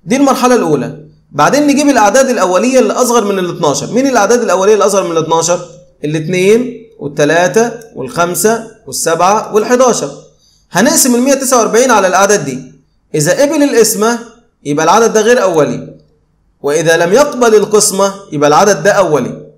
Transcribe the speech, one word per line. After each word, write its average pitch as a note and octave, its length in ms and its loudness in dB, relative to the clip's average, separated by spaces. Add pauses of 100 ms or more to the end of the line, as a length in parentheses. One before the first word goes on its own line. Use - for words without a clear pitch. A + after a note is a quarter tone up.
دي G3 120 0
المرحلة B3+ 380 2
الأولى. D3 500 -2 (280)
بعدين G3 340 0
نجيب C#4+ 220 2
الأعداد B3 400 2
الأولية G3+ 500 0
اللي G#3+ 140 0
أصغر A#3+ 320 0
من G3 140 -4
الاتناشر. D#3+ 540 -4
مين B3+ 140 0
الأعداد A#3+ 360 2
الأولية F#3+ 320 2
اللي G3 120 2
أصغر G3 180 0
من E3+ 80 -6
الاتناشر؟ E3 480 -2 (440)
الاتنين F3+ 720 0 (240)
والتلاتة E3 720 0 (220)
والخمسة F3 720 -2 (200)
والسبعة F3 680 -2
والحداشر. A#3+ 560 0 (600)
هنقسم B3+ 440 0
المية B3+ 200 2
تسعة C4 240 0
وأربعين A3 320 2
على G3+ 160 2
الأعداد F#3+ 380 0
دي. C3 280 -10 (420)
إذا D#3+ 280 0
قبل D4 200 0
القسمة A3+ 560 0 (460)
يبقى D3 200 -2
العدد G#3 280 2
ده G#3+ 80 2
غير A3+ 220 2
أولي، D#3 520 -2 (680)
وإذا D#3 340 0
لم F3 160 0
يقبل B3 420 2
القسمة G3+ 600 0 (180)
يبقى D3 160 0
العدد E3+ 340 2
ده F#3+ 80 2
أولي. F3 560 -2 (100)